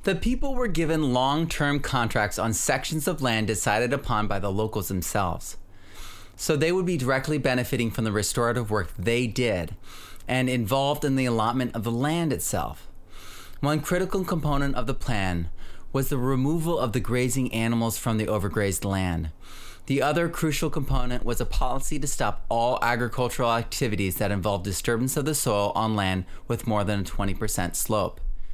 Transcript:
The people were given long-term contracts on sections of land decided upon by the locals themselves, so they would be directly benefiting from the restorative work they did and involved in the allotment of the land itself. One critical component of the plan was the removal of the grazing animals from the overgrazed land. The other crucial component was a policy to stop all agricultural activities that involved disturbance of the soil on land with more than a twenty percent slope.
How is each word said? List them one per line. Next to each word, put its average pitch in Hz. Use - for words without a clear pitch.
The 190
people 269
were 247
given 156
long-term 143
contracts 113
on 110
sections 143
of 156
land 110
decided 110
upon 110
by 101
the 98
locals 104
themselves, 92
so -
they 160
would 185
be 180
directly 135
benefiting 123
from 113
the 107
restorative 113
work 101
they 117
did 104
and 127
involved 135
in 135
the 131
allotment 120
of 110
the 117
land 151
itself. 80
One 147
critical 185
component 143
of 120
the 131
plan 92
was 135
the 143
removal 143
of 117
the 120
grazing 123
animals 113
from 113
the 107
overgrazed 101
land. 90
The 135
other 165
crucial 156
component 123
was 120
a 120
policy 135
to 127
stop -
all 117
agricultural 120
activities 104
that 101
involved 98
disturbance 117
of 139
the 151
soil 101
on 110
land 92
with 117
more 104
than 101
a -
twenty 101
percent 92
slope. -